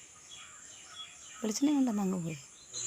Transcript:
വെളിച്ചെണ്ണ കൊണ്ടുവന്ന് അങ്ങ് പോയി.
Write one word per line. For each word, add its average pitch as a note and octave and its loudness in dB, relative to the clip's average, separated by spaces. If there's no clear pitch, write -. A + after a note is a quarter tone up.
വെളിച്ചെണ്ണ A3+ 4
കൊണ്ടുവന്ന് B3 6
അങ്ങ് F#3+ 4
പോയി. D#3+ -2